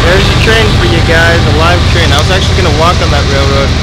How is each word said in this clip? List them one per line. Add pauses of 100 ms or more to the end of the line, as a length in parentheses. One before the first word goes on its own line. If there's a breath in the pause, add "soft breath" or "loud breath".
There's
a
train (120)
for
you
guys,
a
live (120)
train.
I
was
actually
gonna
walk
on
that
railroad (120)